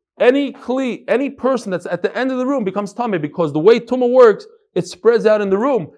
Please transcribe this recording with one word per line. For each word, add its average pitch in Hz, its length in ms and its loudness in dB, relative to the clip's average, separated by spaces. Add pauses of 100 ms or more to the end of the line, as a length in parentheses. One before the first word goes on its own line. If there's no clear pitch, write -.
(200)
any 254 320 2
kli, 254 560 -6
any 247 220 -2
person 254 400 -4
that's 180 160 -6
at 175 160 -6
the 190 160 -4
end 262 140 -2
of 254 80 -4
the 254 80 -4
room 269 160 -2
becomes 196 280 -6
tameh, 214 300 -4
because 151 320 -4
the 151 60 -2
way 220 200 6
tumah 247 320 -2
works, 240 360 6 (260)
it 180 140 -4
spreads 214 400 -2
out 214 140 4
in 202 100 -4
the 190 80 2
room. 226 380 -2